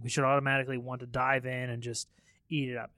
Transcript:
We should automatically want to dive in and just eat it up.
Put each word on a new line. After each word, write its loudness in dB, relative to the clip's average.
We -4
should 2
automatically 4
want -6
to -12
dive 2
in -4
and -6
just -6
eat 0
it -4
up. -8